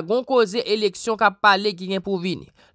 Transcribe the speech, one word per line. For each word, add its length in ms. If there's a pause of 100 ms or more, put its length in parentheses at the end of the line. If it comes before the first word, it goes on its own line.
g 80
on 140
koze 340
eleksyon 560
k 120
ap 140
pale 300
ki 160
gen 160
pou 160
vini. 240 (300)